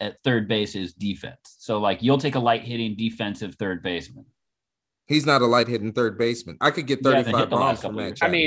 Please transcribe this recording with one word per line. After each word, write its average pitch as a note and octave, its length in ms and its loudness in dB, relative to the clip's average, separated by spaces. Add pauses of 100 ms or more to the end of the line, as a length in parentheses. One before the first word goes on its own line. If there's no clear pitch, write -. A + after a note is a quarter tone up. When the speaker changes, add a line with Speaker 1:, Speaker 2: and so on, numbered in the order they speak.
Speaker 1:
at G#2 240 -8
third A#2 240 2
base G#2+ 260 -2
is F#2+ 200 -6
defense. - 640 -8
So, A2 200 -4
like, G#2 240 0
you'll C3+ 160 4
take C3+ 160 -2
a C3 60 0
light A#2 220 2
hitting A#2 340 -6
defensive G#2+ 600 -6
third F#2 280 -6
baseman. F2 400 -8 (840)
Speaker 2:
He's D3 200 2
not C#3 160 4
a B2 40 4
light A#2 220 4
hitting A2 240 -4
third A2+ 260 0
baseman. A#2 420 -2
I D3 120 4
could D3 140 -6
get C3+ 160 -2
Speaker 1:
He C3+ 60 2
hasn't B2+ 180 4
Speaker 2:
thirty-five A2+ 160 2
Speaker 1:
hit G#2+ 80 -2
the - 60 0
last B2+ 100 2
Speaker 2:
bombs A2+ 140 0
from - 100 -6
Speaker 1:
couple G#2 100 -8
Speaker 2:
Matt G2+ 80 -6
Speaker 1:
years. - 140 -10
Speaker 3:
I F3 60 4
mean, E3+ 180 2